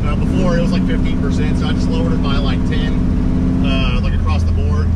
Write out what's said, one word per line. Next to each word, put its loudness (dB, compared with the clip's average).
Uh, 0
before, 0
it 0
was, 0
like, 0
fifteen 0
percent, 0
so -2
I -2
just 0
lowered 0
it 0
by, 0
like, 0
ten, 0
uh, 0
like, 0
across 0
the 0
board 0